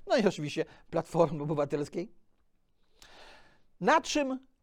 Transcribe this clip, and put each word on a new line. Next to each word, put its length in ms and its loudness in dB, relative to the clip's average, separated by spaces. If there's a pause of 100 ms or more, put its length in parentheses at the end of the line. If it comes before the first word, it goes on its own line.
no 100 2
i 100 2
oczywiście 380 -2 (260)
Platformy 520 0
Obywatelskiej? 720 -4 (1700)
Na 200 4
czym 460 -2 (160)